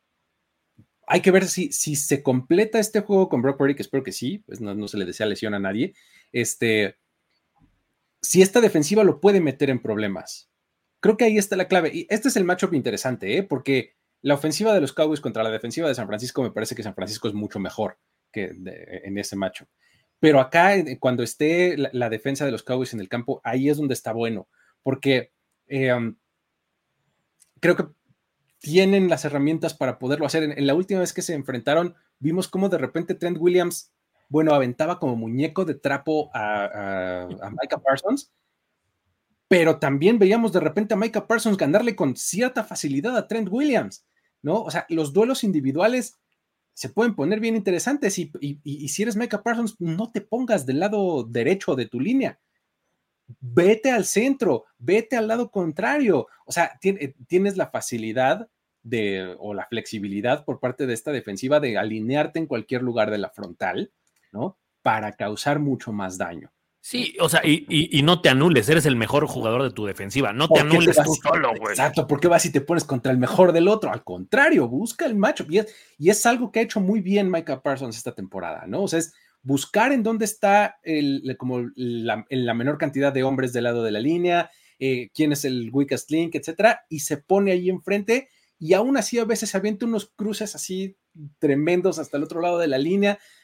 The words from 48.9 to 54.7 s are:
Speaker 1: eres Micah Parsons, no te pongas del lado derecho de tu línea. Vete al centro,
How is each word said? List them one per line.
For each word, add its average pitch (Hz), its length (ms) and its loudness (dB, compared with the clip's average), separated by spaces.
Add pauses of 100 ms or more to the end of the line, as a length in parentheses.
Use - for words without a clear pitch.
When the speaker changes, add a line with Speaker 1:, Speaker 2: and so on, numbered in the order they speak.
Speaker 1:
eres 220 140 -2
Micah 220 260 -4
Parsons, 233 360 -2
no 175 340 -4
te 196 80 -4
pongas 220 460 -2
del 135 140 0
lado 185 440 0
derecho 127 520 0
de 117 100 -2
tu 123 120 -8
línea. 214 400 -2 (1000)
Vete 185 500 4
al 220 140 0
centro, 214 640 0 (120)